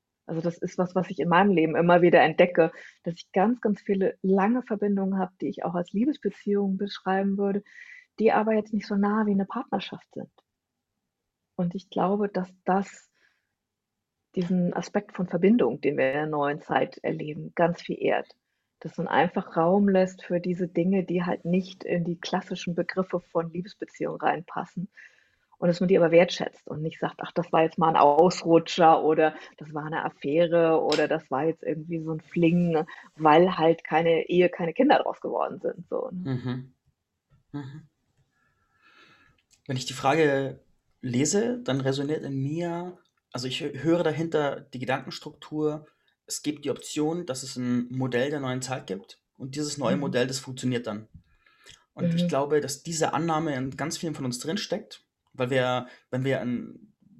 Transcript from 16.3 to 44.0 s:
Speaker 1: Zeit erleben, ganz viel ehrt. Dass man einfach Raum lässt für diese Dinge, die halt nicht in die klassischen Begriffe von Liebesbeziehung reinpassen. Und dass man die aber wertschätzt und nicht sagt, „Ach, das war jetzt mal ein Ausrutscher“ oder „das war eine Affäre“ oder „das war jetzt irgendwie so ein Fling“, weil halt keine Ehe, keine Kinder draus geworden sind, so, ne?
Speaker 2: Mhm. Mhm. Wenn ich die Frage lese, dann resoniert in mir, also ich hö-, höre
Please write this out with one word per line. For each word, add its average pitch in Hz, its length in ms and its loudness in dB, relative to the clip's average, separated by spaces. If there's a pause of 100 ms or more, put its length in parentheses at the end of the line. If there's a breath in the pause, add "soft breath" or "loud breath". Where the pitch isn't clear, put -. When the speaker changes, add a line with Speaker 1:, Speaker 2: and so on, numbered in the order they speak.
Speaker 1:
Zeit - 380 -2
erleben, 156 560 -6
ganz 175 260 0
viel - 200 -8
ehrt. - 340 -2 (440)
Dass - 180 -14
man 165 100 -4
einfach 175 480 -2
Raum 185 320 4
lässt 185 360 2
für 175 160 -2
diese 180 280 -4
Dinge, 180 360 0
die 175 200 -2
halt - 220 -4
nicht 180 380 -2
in 175 200 -2
die 170 160 -6
klassischen 180 560 -6
Begriffe 180 460 -4
von 165 320 -4
Liebesbeziehung 170 640 -8
reinpassen. - 720 -6 (720 soft breath)
Und 180 100 0
dass 170 100 0
man 185 80 0
die 190 100 6
aber 165 140 6
wertschätzt - 560 2
und 151 140 -10
nicht 160 180 -8
sagt, - 200 -6
„Ach, - 140 -10
das - 200 -4
war 160 100 6
jetzt 165 140 -2
mal 165 120 2
ein 185 60 2
Ausrutscher“ 165 1080 6
oder 156 320 2 (220 loud breath)
„das 151 160 -16
war 151 120 -8
eine 156 180 -4
Affäre“ 160 800 2
oder 151 240 2
„das 143 240 -2
war 135 140 -2
jetzt 160 180 -2
irgendwie 160 380 -6
so 160 100 -6
ein 160 100 -6
Fling“, 170 640 2 (300 loud breath)
weil 160 420 6
halt 165 280 2
keine 165 420 0
Ehe, 175 220 4
keine 170 240 -6
Kinder 277 260 4
draus - 220 -6
geworden - 400 -4
sind, - 280 -8
so, - 220 -6
ne? 180 180 -8
Speaker 2:
Mhm. 127 440 -6 (800)
Mhm. 143 360 -12 (1800 soft breath)
Wenn 131 100 -4
ich - 80 -6
die - 80 -10
Frage 139 720 2 (380)
lese, 202 600 0
dann 135 180 -2
resoniert 139 420 -2
in 139 180 -6
mir, 170 560 -6 (340)
also 127 160 -8
ich 127 140 -6
hö-, 143 200 -8
höre 165 220 2